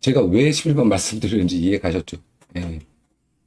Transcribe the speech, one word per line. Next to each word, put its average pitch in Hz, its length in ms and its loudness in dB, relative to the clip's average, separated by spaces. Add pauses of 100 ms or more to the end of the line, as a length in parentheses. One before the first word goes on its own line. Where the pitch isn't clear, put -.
제가 131 220 2
왜 117 300 4
십일 147 220 0
번 131 140 2
말씀드리는지 98 720 -2
이해 98 180 0
가셨죠? 82 400 -4 (380)
예. 85 220 -8 (680)